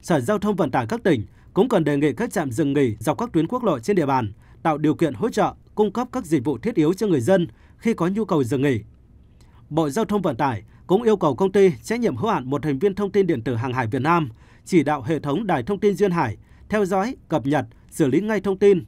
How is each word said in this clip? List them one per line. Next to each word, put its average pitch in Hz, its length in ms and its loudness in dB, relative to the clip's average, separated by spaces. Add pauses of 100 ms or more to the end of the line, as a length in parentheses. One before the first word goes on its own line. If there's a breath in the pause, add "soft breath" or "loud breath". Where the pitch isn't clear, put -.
Sở 160 180 0
Giao 196 200 -2
thông 208 160 -2
Vận 165 160 0
tải 127 180 0
các 233 140 -6
tỉnh 131 220 2 (280 soft breath)
cũng 226 160 2
cần 185 140 2
đề 147 140 0
nghị 143 160 2
các 233 180 -6
trạm 151 200 -4
dừng 139 220 -2
nghỉ 135 260 2
dọc 147 180 -2
các - 160 -6
tuyến 160 140 2
quốc 247 160 -4
lộ 170 160 0
trên 202 160 -2
địa 165 100 2
bàn 127 280 0 (300 soft breath)
tạo 156 140 0
điều 151 180 0
kiện 151 180 0
hỗ 139 160 -4
trợ, 185 240 -2 (220)
cung 208 180 0
cấp 247 180 -4
các 247 140 -8
dịch 147 200 0
vụ 143 120 -4
thiết 233 180 -6
yếu 160 180 2
cho 214 140 -2
người 156 140 2
dân 175 260 2 (300 soft breath)
khi - 160 0
có 170 140 -2
nhu 202 180 -2
cầu 156 180 0
dừng 127 180 -2
nghỉ. 135 200 0 (880 soft breath)
Bộ 151 200 0
Giao 208 160 -2
thông 208 160 -2
Vận 160 140 -2
tải 127 280 -2 (240 soft breath)
cũng 202 160 2
yêu 220 140 4
cầu 165 180 2
công 190 160 0
ty 190 200 6 (120)
trách 233 160 -4
nhiệm 202 160 0
hữu 196 160 -2
hạn 135 180 -4
một 135 140 -2
thành 139 160 -2
viên 196 160 0
thông 196 160 -4
tin 202 160 4
điện 151 140 0
tử 123 140 -2
Hàng 123 180 -4
hải 127 140 -2
Việt 131 140 -2
Nam 160 280 2 (360 soft breath)
chỉ 170 180 4
đạo 143 180 -2
hệ 143 180 -2
thống 143 280 -4
đài 151 160 0
thông 190 160 -4
tin 208 160 2
Duyên 196 160 2
Hải 147 260 0 (320 soft breath)
theo 208 160 0
dõi, 196 300 -2 (120)
cập 147 180 -2
nhật, 139 200 0 (240 soft breath)
xử 156 180 0
lý 135 140 2
ngay 208 200 -2
thông 196 160 -2
tin 196 300 6